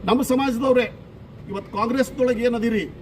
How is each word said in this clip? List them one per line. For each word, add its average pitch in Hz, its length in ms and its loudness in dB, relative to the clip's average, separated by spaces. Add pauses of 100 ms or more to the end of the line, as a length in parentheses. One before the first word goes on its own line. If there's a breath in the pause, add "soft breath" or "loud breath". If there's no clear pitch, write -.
ನಮ್ಮ 240 100 4 (140)
ಸಮಾಜದವರೇ 254 540 2 (640)
ಇವತ್ತು 196 260 -8
ಕಾಂಗ್ರೆಸ್ದೊಳಗೆ 240 720 0
ಏನದಿರಿ 226 340 0 (180)